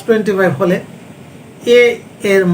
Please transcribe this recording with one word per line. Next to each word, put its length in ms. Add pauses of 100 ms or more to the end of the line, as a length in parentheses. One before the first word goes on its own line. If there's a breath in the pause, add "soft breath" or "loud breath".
টোয়েন্টি 320
ফাইভ 240
হলে 180 (920)
a 140 (420)
এর 200 (100)